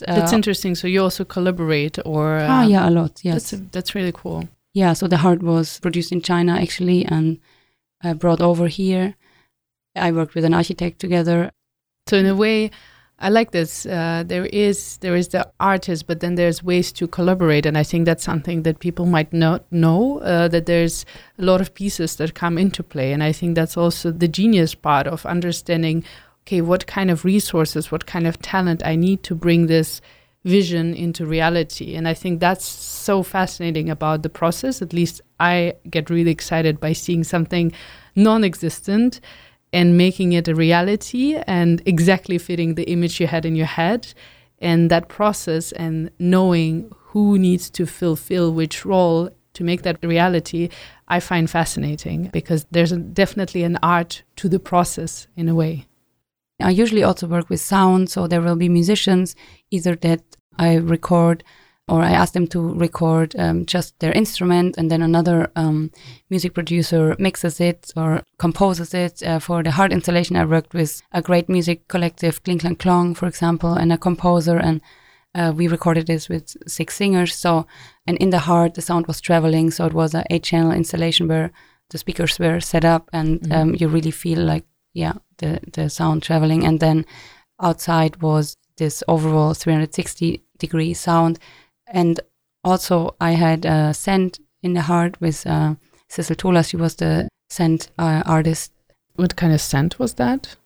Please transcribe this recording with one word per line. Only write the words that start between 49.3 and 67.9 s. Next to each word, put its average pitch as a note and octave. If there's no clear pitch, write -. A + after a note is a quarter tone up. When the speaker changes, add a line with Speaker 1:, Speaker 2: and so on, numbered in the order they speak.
Speaker 2:
to F3
make F3
that E3+
reality, E3+
I F3
find E3+
fascinating, D#3+
because D#3+
there's E3+
a, F3
definitely F#3
an E3+
art E3+
to G3
the F3+
process -
in E3
a E3
way. D#3+
Speaker 1:
I F#3
usually G#3+
also F3+
work E3+
with F3
sound, F#3
so F3+
there E3+
will E3+
be F3
musicians, F3+
either F3
that E3
I E3+
record E3+
or E3
I F3
ask -
them F3
to F3
record, E3
um, E3+
just -
their D#3+
instrument, F3+
and E3
then E3
another, E3
um, D#3
music F3+
producer E3
mixes F#3
it F3